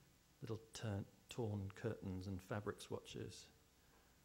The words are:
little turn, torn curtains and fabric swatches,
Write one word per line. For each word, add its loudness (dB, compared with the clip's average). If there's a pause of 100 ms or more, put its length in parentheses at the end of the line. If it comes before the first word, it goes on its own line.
(420)
little 0 (120)
turn, 2 (240)
torn 2
curtains 0
and 0
fabric 0
swatches, -4 (800)